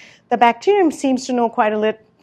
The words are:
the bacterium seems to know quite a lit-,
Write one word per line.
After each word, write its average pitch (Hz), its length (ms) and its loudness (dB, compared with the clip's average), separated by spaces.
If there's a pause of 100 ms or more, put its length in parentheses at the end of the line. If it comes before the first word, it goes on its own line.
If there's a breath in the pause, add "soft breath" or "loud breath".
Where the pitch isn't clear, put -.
(300 loud breath)
the 240 80 -2
bacterium 277 540 2
seems 262 340 -4
to 254 80 -6
know 240 160 0
quite 220 240 -2
a 214 40 -4
lit-, 214 280 -4 (180)